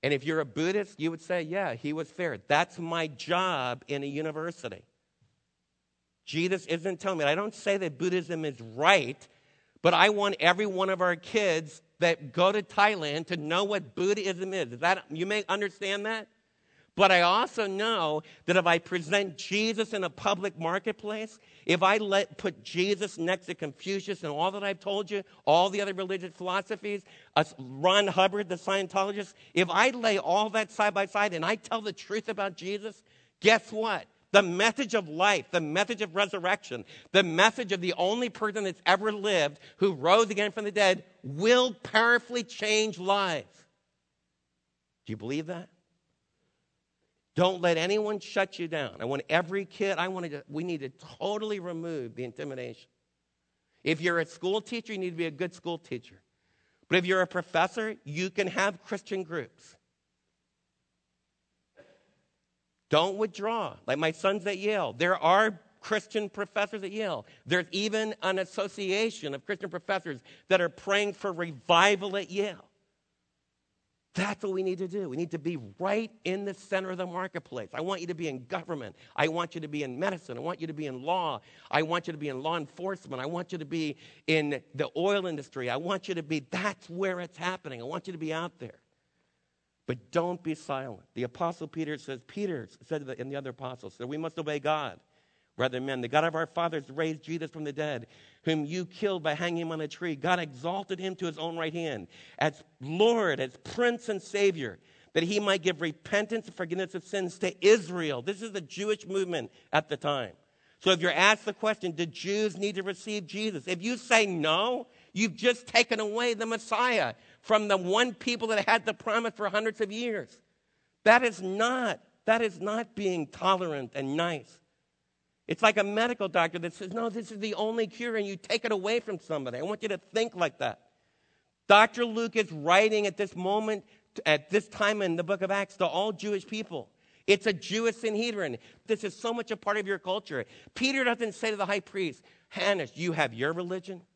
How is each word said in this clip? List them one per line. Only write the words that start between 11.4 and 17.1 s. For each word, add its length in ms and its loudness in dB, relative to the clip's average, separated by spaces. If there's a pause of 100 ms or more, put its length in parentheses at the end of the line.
that 340 2
go 200 4
to 100 0
Thailand 640 2
to 100 -4
know 280 0
what 300 -4
Buddhism 600 0
is. 180 -4
Is 80 -10
that, 300 2
you 160 -4
may 220 -2
understand 580 -2
that? 220 -6 (680)
But 160 8